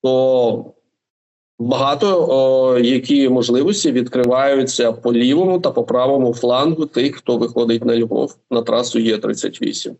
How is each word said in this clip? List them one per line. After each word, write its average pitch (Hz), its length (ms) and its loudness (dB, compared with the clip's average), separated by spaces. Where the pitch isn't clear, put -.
то 127 600 2
багато, 143 680 0
о, 131 500 2
які 131 500 2
можливості 127 640 0
відкриваються 127 1000 0
по 120 220 -2
лівому 156 460 2
та 151 120 -2
по 120 120 -2
правому 123 500 0
флангу 143 520 0
тих, 143 300 -2
хто 120 220 -2
виходить 117 480 -2
на 117 140 2
Львов, 113 360 -2
на 120 100 0
трасу 117 380 -2
Є 110 180 0
тридцять - 440 -6
вісім. - 380 -8